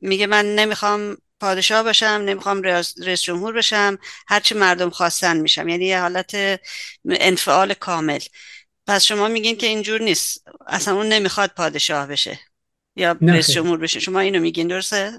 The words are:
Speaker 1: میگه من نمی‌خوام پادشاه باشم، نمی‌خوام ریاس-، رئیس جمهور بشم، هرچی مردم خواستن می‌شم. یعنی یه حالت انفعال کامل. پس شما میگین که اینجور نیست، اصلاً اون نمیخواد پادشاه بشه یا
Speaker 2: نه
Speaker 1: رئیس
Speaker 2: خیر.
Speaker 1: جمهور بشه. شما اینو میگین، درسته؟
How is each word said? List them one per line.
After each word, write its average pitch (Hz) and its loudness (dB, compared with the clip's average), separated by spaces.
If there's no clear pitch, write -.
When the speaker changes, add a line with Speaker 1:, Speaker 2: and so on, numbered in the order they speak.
Speaker 1:
میگه 190 0
من 208 2
نمی‌خوام 208 0
پادشاه 196 2
باشم، 214 2
نمی‌خوام 196 -2
ریاس-، 175 -2
رئیس 180 -2
جمهور 180 -4
بشم، 208 0
هرچی 208 2
مردم 180 2
خواستن 170 0
می‌شم. 156 0
یعنی 175 -2
یه 190 0
حالت 185 -2
انفعال 185 2
کامل. 156 -4
پس 202 2
شما 208 2
میگین 226 0
که 233 -2
اینجور 220 -2
نیست، - -2
اصلاً - -2
اون 208 0
نمیخواد 208 0
پادشاه 147 -2
بشه - -4
یا 170 2
Speaker 2:
نه 165 8
Speaker 1:
رئیس 165 4
Speaker 2:
خیر. - 2
Speaker 1:
جمهور 170 0
بشه. 160 -4
شما 190 -2
اینو 190 2
میگین، 170 0
درسته؟ 196 -2